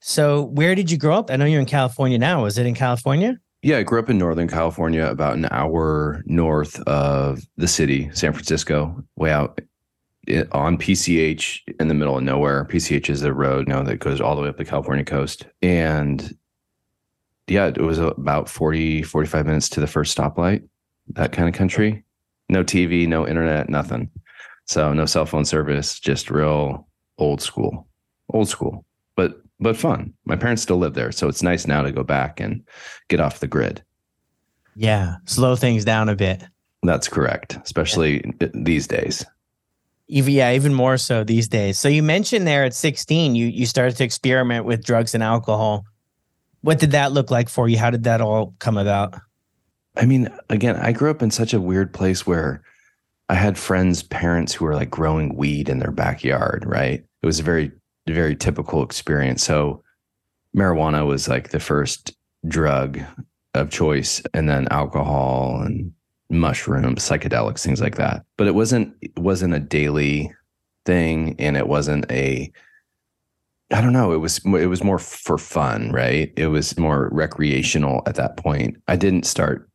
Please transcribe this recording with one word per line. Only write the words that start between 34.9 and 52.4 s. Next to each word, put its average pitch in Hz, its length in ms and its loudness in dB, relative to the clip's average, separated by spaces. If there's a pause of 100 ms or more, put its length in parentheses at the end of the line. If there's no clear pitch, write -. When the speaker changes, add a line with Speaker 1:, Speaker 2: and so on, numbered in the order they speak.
Speaker 1:
Slow 127 280 2
things 117 300 2
down 110 240 2
a 104 80 0
bit. 95 260 0 (400)
Speaker 2:
That's 85 240 2
correct. - 560 -2
Especially 80 640 0
Speaker 1:
Yeah. - 160 -8
Speaker 2:
th-, - 140 0
these 78 340 0
days. - 360 -4 (840)
Speaker 1:
Even, 139 240 2
yeah, 131 220 4
even 139 200 2
more 131 240 2
so 117 240 0
these 113 240 2
days. 101 320 0
So 143 100 0
you 151 140 4
mentioned 180 460 2
there 143 160 2
at 123 100 -2
sixteen, 156 640 0
you, 117 100 2
you 120 200 -2
started 123 320 0
to 131 60 2
experiment 123 600 0
with 113 200 -2
drugs 117 300 0
and 113 80 0
alcohol. 110 640 0 (800)
What 156 180 4
did 156 120 4
that 143 200 2
look 139 180 0
like 120 180 2
for 120 200 0
you? 113 100 4
How 120 120 4
did 117 140 -2
that 117 160 2
all 107 380 0
come 113 180 0
about? 101 380 0 (800)
Speaker 2:
I 117 80 2
mean, 127 240 4 (220)
again, 107 260 2
I - 140 0
grew 143 200 2
up 156 120 -2
in 110 80 2
such 113 240 -2
a 107 60 2
weird 92 340 0
place 92 320 0
where 78 360 -2 (680)